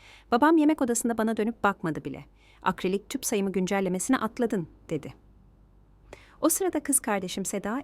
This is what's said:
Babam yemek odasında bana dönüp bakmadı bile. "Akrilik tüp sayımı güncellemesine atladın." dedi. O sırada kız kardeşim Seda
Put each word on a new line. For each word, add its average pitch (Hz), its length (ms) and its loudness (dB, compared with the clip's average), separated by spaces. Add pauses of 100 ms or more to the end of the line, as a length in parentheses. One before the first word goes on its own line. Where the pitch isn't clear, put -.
(320)
Babam 302 240 6
yemek 302 260 4
odasında 233 360 0
bana 220 180 0
dönüp 220 280 -2
bakmadı 180 400 -2
bile. 143 200 -10 (380)
"Akrilik 190 460 -2
tüp - 160 -6
sayımı 196 280 -2
güncellemesine 190 680 0
atladın." 220 500 -4 (220)
dedi. 135 240 -6 (1300)
O 311 80 4
sırada 339 340 -2
kız - 180 2
kardeşim 196 440 -4
Seda 208 400 -6